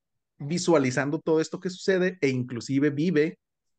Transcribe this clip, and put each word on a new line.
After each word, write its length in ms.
visualizando 800
todo 220
esto 180
que 100
sucede 520
e 80
inclusive 600
vive 500